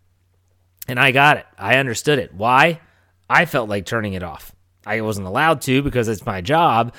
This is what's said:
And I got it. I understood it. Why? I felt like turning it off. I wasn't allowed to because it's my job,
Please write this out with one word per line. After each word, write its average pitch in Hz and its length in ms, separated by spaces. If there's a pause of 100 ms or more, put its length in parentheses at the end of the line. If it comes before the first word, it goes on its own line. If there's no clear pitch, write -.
(840)
And 127 140
I 135 120
got 139 260
it. - 80 (120)
I 113 200
understood 135 420
it. 85 140
Why? 131 480 (480)
I 156 160
felt 123 240
like 104 160
turning 107 280
it 92 80
off. 82 320 (320)
I 107 140
wasn't 104 280
allowed 139 340
to 131 200
because 120 280
it's 104 160
my 98 160
job, 123 580